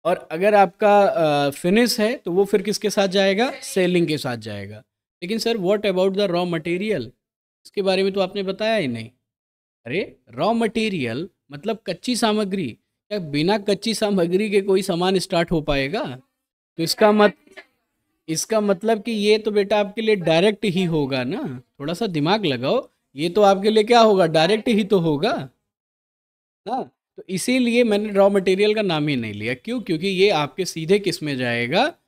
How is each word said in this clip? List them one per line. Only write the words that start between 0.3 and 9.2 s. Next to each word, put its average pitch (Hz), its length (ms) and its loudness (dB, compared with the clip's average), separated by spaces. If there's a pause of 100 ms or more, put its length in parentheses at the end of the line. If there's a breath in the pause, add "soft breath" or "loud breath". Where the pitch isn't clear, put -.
अगर 185 240 2
आपका, 202 460 4
अ, 151 500 2
फिनिश 208 480 2
है 220 180 0
तो - 140 -8
वो 190 140 2
फिर 196 160 0
किसके 202 280 -4
साथ 196 200 0
जाएगा? 196 400 2 (140)
सेलिंग 180 440 0
के 151 100 -4
साथ 123 220 -6
जाएगा। 107 440 -12 (380)
लेकिन 202 180 -6
सर, 233 180 -2
what 202 280 0
about 190 320 0
the 208 120 0
raw 175 180 0
material? 170 640 -4 (560)
इसके - 160 -6
बारे 190 220 0
में 196 100 0
तो 196 80 -2
आपने 190 220 -4
बताया 202 320 -2
ही 185 120 0
नहीं। 117 220 -6 (760)